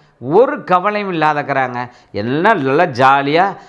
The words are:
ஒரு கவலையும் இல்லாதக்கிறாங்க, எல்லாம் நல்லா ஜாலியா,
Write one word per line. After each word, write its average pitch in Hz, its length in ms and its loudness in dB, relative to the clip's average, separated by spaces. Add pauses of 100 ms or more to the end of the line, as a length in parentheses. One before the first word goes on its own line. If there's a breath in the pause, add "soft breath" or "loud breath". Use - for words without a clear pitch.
(200 soft breath)
ஒரு 208 440 0
கவலையும் 196 480 -2
இல்லாதக்கிறாங்க, 139 760 -2 (220 soft breath)
எல்லாம் 151 480 0
நல்லா 139 240 0
ஜாலியா, 139 720 2 (120)